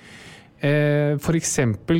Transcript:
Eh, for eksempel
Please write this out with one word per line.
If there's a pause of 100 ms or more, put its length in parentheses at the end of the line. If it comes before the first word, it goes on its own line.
(640)
Eh,
for
eksempel